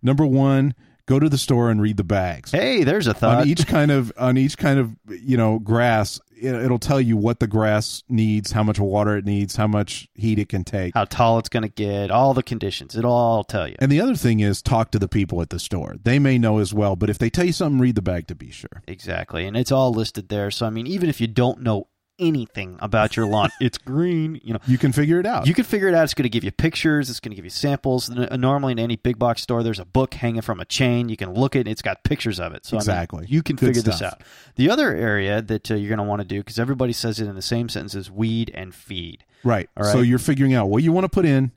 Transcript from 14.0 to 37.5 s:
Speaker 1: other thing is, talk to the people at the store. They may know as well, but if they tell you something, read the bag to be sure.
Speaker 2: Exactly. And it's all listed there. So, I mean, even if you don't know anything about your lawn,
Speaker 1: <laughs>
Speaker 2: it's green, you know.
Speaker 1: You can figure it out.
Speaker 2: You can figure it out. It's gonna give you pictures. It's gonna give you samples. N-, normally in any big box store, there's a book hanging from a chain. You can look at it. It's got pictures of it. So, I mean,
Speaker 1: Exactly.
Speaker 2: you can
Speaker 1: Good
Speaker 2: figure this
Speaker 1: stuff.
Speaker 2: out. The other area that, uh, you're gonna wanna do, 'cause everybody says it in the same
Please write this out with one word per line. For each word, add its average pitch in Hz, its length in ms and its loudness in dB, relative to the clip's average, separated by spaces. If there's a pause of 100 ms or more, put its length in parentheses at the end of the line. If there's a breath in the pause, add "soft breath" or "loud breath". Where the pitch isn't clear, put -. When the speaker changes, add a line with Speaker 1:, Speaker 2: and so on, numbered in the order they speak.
Speaker 1:
other 240 160 0
thing 113 240 2
is, 101 200 0
talk 113 300 0
to - 80 -2
the 98 80 0
people 90 340 -2
at 82 100 -6
the 85 100 -8
store. - 420 -8
They 120 160 2
may 135 200 4
know 110 200 2
as 101 160 -2
well, 104 220 0
but 101 140 0
if 101 80 -2
they 117 120 0
tell 175 160 0
you 180 60 2
something, 151 280 0
read 127 140 4
the 104 80 0
bag 90 240 -4
to 87 80 -12
be 60 160 -20
sure. - 380 -18
Speaker 2:
Exactly. 85 580 -8
And 101 100 -6
it's 123 140 0
all 131 220 4
listed 110 380 -4
there. 101 200 -2
So, 117 160 -4
I 110 40 -2
mean, 113 180 -8
even 180 200 -2
if 143 120 -4
you 117 80 0
don't 123 340 0
know 110 240 -2 (320)
anything 117 600 -2
about 107 360 0
your 113 100 2
lawn, 101 280 2
Speaker 1:
<laughs> - 60 -8
Speaker 2:
it's 127 180 0
green, 160 680 -2
you 113 80 -6
know. 110 140 -4
Speaker 1:
You 127 120 4
can 135 140 2
figure 147 260 2
it 180 80 0
out. 233 200 0
Speaker 2:
You 165 80 4
can 254 100 2
figure 196 240 0
it 180 60 4
out. 165 100 6
It's 143 100 -4
gonna 127 140 0
give 110 160 -2
you 98 80 -4
pictures. 151 580 0
It's 117 100 -10
gonna 107 140 -12
give 95 100 -16
you 90 60 -16
samples. 135 600 -2
N-, 123 300 -2
normally 135 320 0
in 117 60 -4
any 117 180 -2
big 120 220 -2
box 120 240 0
store, 117 200 -2
there's 113 160 -2
a 90 60 -12
book 131 300 0
hanging 113 280 -4
from 104 180 -6
a 85 40 -10
chain. 120 440 0
You 110 80 -6
can 92 180 -10
look 131 220 0
at 123 100 0
it. - 40 -8
It's 110 120 -8
got 98 220 -6
pictures 110 360 -2
of 85 140 -8
it. - 120 -18
So, - 100 -4
I - 20 0
mean, - 40 0
Speaker 1:
Exactly. 87 460 -4
Speaker 2:
you 147 140 2
can 151 140 -4
Speaker 1:
Good 131 100 2
Speaker 2:
figure 120 160 2
this 104 140 0
Speaker 1:
stuff. 90 180 -4
Speaker 2:
out. - 80 -20 (340 loud breath)
The 139 140 4
other 240 240 2
area 104 480 0
that, 107 280 -6
uh, 110 40 0
you're 104 160 -4
gonna 104 180 -2
wanna 104 160 -4
do, 101 180 -8
'cause - 160 -10
everybody 123 340 0
says 113 280 -4
it 107 80 -4
in 98 60 -10
the 95 80 -12
same 117 260 -4